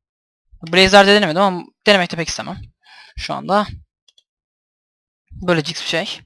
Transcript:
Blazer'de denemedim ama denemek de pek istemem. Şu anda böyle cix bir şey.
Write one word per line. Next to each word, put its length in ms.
Blazer'de 520
denemedim 280
ama 200
denemek 260
de 40
pek 120
istemem. 320
Şu 180
anda 320
böyle 340
cix 180
bir 60
şey. 380